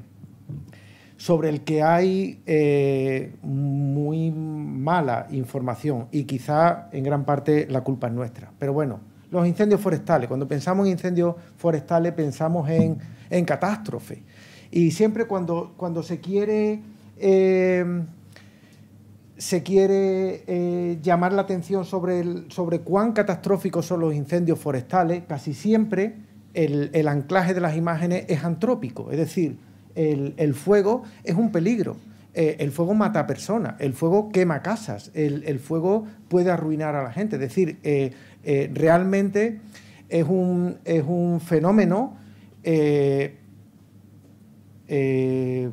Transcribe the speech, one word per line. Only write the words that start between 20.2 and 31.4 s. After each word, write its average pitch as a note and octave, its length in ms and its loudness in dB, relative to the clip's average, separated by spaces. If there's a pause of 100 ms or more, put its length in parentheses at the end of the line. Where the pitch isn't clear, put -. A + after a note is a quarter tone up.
eh, F3 540 -2
llamar F3 300 2
la G3 120 2
atención F#3+ 420 -2
sobre F3+ 340 -2
el, E3+ 320 -6
sobre E3+ 280 -2
cuán G3 340 0
catastróficos F#3+ 720 0
son F3 160 -2
los D#3+ 120 2
incendios E3 460 0
forestales, E3+ 720 0
casi D3 240 -6
siempre G#3+ 640 0 (360)
el, D3 380 0
el D#3 160 2
anclaje E3+ 460 0
de F3+ 80 -2
las D#3+ 160 0
imágenes E3+ 500 -2
es C#3+ 160 -2
antrópico, D#3+ 680 -4
es C#3+ 60 -2
decir, D#3+ 400 -2 (380)
el, C#3+ 400 0
el D3+ 180 0
fuego G3+ 500 2 (200)
es E3+ 120 -2
un A3 160 2